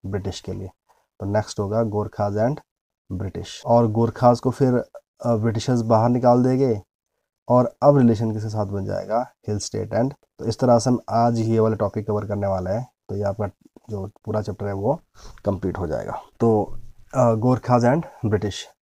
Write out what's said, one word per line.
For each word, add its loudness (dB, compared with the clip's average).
ब्रिटिश -6
के -12
लिए। -10
तो -8
नेक्स्ट -2
होगा -2
गोरखास -4
and 0
ब्रिटिश, -10
और 4
गोरखास 2
को 0
फिर, 0
अ, 2
ब्रिटिशर्स 0
बाहर 4
निकाल 4
देंगे, 2
और 2
अब 6
रिलेशन 4
किसके -6
साथ -2
बन -6
जाएगा? -4
हिल -2
स्टेट -8
and, 0
तो -12
इस -4
तरह 4
से 0
हम 2
आज 2
ही 0
ये 2
वाले 2
टॉपिक -4
कवर -2
करने -4
वाले -2
हैं। -6
तो -8
ये -4
आपका -4
जो -8
पूरा -4
चैप्टर -8
है -4
वो -2
कंप्लीट -2
हो -4
जाएगा। -6
तो, 2
अ, 4
गोरखास 2
and 4
ब्रिटिश। -2